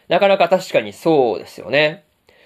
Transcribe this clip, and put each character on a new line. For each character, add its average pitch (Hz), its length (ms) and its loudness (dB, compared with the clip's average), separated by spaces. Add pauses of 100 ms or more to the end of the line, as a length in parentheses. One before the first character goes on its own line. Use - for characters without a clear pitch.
な 170 120 0
か 196 80 2
な 196 100 2
か 175 100 2
確 185 220 -2
か 143 100 2
に 104 140 -10
そ 135 420 0
う - 20 -10
で - 80 -16
す - 140 -20
よ - 80 -14
ね。 151 360 -2 (420)